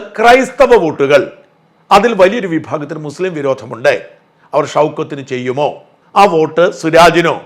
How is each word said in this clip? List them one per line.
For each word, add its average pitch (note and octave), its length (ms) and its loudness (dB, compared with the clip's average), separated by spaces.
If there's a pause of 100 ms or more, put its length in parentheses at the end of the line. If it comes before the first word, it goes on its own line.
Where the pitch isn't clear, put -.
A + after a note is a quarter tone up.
(180)
ക്രൈസ്തവ B3 540 4 (120)
വോട്ടുകൾ, C#3+ 380 0 (720)
അതിൽ A3 260 2
വലിയൊരു F#3+ 340 0
വിഭാഗത്തിന് D3 520 -10
മുസ്ലിം F3+ 300 -8
വിരോധമുണ്ട്. C3 560 -2 (600)
അവർ D3 120 0 (100)
ഷൗക്കത്തിന് D3+ 560 -4
ചെയ്യുമോ, B2+ 380 -4 (460)
ആ G3+ 80 4 (100)
വോട്ട് D#3+ 320 0 (140)
സുരാജിനോ E3 560 2 (100)